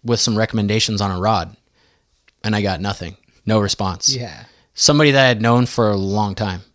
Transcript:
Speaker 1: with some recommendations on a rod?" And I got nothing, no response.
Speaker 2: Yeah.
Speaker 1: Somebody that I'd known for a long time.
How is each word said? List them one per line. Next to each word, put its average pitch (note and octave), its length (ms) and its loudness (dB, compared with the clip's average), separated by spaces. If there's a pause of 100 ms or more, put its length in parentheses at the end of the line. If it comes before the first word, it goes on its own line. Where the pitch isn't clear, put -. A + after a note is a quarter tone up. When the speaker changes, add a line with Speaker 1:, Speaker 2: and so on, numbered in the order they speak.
Speaker 1:
with A#2 160 0
some A2 180 0
recommendations G#2+ 640 0
on G2+ 80 -2
a F2+ 100 -4
rod?" F#2+ 360 -2 (880)
And G#2+ 120 -2
I G#2 60 0
got F#2+ 200 -2
nothing, G2 340 -8 (300)
no A2 140 2
response. G2 540 -2
Speaker 2:
Yeah. A#2+ 300 -12 (320)
Speaker 1:
Somebody D3 360 4
that C3+ 200 6
I'd A2 100 0
known A#2+ 240 4
for A2+ 240 0
a G#2 60 0
long G2 400 -2
time. F#2+ 260 -6 (140)